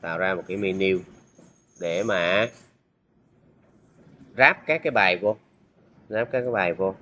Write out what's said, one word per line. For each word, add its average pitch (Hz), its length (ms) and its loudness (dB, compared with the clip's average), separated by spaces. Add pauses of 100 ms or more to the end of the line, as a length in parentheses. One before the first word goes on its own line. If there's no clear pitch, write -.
Tạo 82 160 -6
ra 92 180 0
một 82 120 -8
cái 92 100 -6
menu 95 400 0 (800)
để 87 240 -2
mà 98 460 0 (1900)
ráp 135 280 4
các 156 180 -2
cái 147 80 0
bài 95 300 2
vô. 107 160 0 (720)
Ráp 113 220 -4
các 127 100 -2
cái 123 100 -4
bài 92 220 0
vô. 95 280 -2